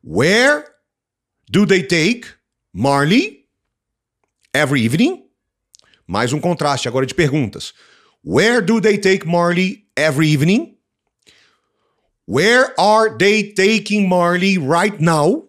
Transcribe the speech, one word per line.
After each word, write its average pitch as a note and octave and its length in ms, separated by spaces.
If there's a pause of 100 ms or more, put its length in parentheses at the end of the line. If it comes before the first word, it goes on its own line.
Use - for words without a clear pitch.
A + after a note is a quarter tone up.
Where A3+ 640 (800)
do G3 140
they F#3 180
take F3 440 (480)
Marley C#3+ 720 (1040)
every C#3 300
evening? E3 420 (840)
Mais A2 260
um D3 80
contraste D3 480
agora C3 180
de - 80
perguntas. C#3+ 580 (500)
Where G3 380
do G#3+ 200
they G#3 180
take F#3+ 260
Marley F3 640 (100)
every D3+ 320
evening? E3 480 (1500)
Where A3 520
are G#3+ 380
they G#3 360
taking G#3 560
Marley F3+ 500
right E3+ 400
now? E3 500